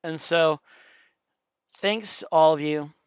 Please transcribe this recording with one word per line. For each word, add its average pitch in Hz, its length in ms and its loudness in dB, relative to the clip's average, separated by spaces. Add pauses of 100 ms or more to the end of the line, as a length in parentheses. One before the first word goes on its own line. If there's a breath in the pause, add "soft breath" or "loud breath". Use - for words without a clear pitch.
And 160 160 -8
so, 160 420 0 (1160 soft breath)
thanks 208 440 -4
to 190 120 -14
all 160 220 6
of 147 80 -4
you 151 320 -4 (120)